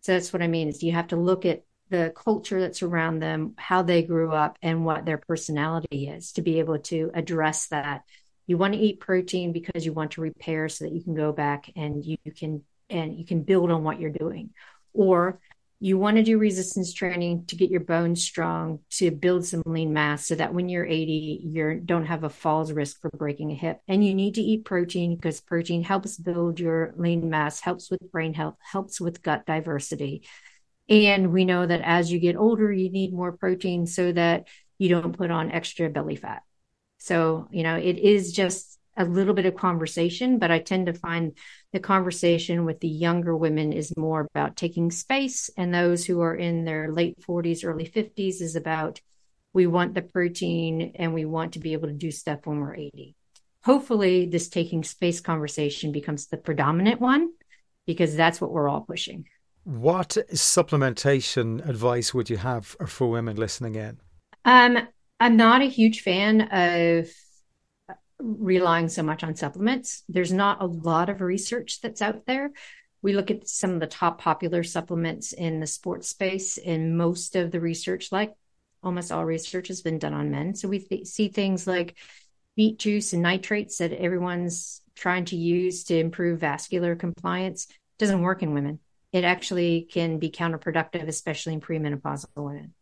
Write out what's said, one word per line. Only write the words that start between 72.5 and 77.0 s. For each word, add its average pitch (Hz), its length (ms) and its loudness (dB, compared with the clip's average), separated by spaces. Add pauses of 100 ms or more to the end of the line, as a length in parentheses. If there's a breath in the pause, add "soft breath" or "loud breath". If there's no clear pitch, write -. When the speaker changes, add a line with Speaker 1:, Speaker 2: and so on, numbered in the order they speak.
Speaker 1:
We 196 100 2
look 196 160 0
at 214 180 -4
some - 240 -2
of 175 80 0
the 160 80 -4
top 170 320 -2
popular 170 440 0
supplements 165 680 -4
in 165 280 -4
the 156 80 -6
sports - 400 -8
space, 190 500 -4
and 165 400 -2
most 170 380 0